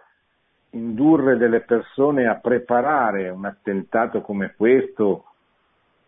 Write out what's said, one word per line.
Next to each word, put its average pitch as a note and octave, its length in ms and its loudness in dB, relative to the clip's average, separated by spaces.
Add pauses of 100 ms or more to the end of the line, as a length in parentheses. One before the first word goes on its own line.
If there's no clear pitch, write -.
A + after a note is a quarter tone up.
(720)
indurre B2+ 680 2
delle A#2 220 2
persone C3 680 0
a G#2+ 80 2
preparare A#2+ 960 0
un F#2+ 160 -10
attentato G2+ 760 -4
come G2 340 -8
questo, A2 720 0 (840)